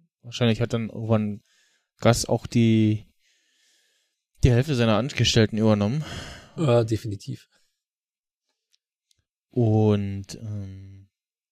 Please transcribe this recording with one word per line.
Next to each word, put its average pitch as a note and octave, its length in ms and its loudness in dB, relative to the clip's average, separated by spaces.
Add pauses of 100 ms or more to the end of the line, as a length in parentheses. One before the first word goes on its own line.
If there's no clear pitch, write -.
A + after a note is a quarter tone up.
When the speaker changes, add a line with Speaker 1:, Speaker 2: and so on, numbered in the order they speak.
(240)
Speaker 1:
wahrscheinlich A#2 360 -2
hat A#2 140 -2
dann A2+ 160 -4
irgendwann G#2+ 540 -2 (560)
Gus - 260 2
auch - 220 -4
die, A2 580 2 (1400)
die C#3 60 6
Hälfte B2+ 240 2
seiner A#2 240 2
Angestellten A2+ 600 2
übernommen. A2 440 2 (540)
Speaker 2:
Ja, A#2+ 260 2
definitiv. A2+ 640 -8 (2000)
Speaker 1:
Und, G#2 840 0
ähm, G2 720 -14 (440)